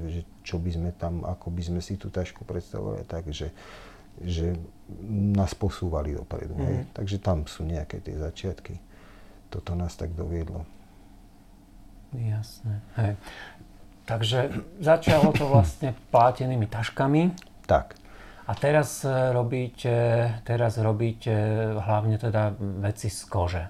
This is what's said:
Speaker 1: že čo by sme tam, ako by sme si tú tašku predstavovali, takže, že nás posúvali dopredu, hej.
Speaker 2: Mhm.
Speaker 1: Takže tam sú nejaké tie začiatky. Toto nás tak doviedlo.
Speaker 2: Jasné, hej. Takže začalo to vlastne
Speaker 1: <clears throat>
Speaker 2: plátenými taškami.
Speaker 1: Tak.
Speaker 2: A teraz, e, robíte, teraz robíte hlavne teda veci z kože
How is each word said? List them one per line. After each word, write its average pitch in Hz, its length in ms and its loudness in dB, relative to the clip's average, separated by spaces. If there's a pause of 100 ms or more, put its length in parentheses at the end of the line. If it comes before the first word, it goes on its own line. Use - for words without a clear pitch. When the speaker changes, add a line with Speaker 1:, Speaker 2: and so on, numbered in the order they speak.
Speaker 1:
že 85 120 -4 (200)
čo - 160 -6
by 85 160 0
sme 85 240 -2
tam, 85 240 -4
ako 87 320 -6
by 87 100 -4
sme 87 220 -2
si 98 160 -6
tú 98 80 -8
tašku - 400 -6
predstavovali, 52 560 -6
takže, 80 480 -6 (680)
že 85 380 -2 (800)
nás 98 160 2
posúvali 80 640 -2
dopredu, - 400 -8
hej. - 240 0
Speaker 2:
Mhm. - 160 -10
Speaker 1:
Takže 101 240 -4
tam 82 240 0
sú - 240 -8
nejaké 80 320 -6
tie - 160 -8
začiatky. 87 640 -6 (720)
Toto 87 240 -6
nás 87 240 -2
tak 82 160 -6
doviedlo. 85 480 -4 (1500)
Speaker 2:
Jasné, 110 640 -4 (220)
hej. 104 180 2 (880)
Takže 113 360 0 (420)
začalo 156 500 8
to 147 160 2
vlastne 131 560 4
Speaker 1:
<clears throat> - 100 -10
Speaker 2:
plátenými 123 540 6
taškami. 139 640 2 (380)
Speaker 1:
Tak. - 260 4 (540)
Speaker 2:
A 113 80 -2
teraz, 147 480 2
e, 135 80 2 (180)
robíte, 123 640 0 (500)
teraz 117 320 0
robíte 113 560 0 (460)
hlavne 107 420 2
teda 107 400 2
veci 101 480 -2
z - 180 -4
kože 87 460 0